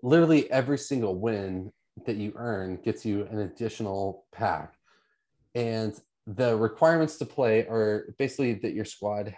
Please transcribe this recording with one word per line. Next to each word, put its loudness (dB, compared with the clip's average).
literally 6
every 2
single -2
win -4
that -4
you -6
earn -4
gets -4
you -2
an -6
additional -6
pack. -4
And -2
the 2
requirements 4
to -6
play 2
are 0
basically 0
that -4
your -4
squad -6